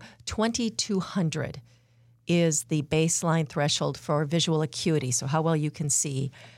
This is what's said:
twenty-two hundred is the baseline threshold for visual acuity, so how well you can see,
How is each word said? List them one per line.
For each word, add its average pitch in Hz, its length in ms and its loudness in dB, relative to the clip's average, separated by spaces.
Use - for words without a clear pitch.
twenty-two 226 760 -2
hundred 160 600 -2
is 170 360 4
the 151 180 0
baseline 160 640 2
threshold 143 500 0
for 151 260 0
visual 156 380 0
acuity, 147 480 0
so 135 160 -2
how 156 160 2
well 160 140 2
you 151 120 0
can 147 220 -4
see, 135 400 -2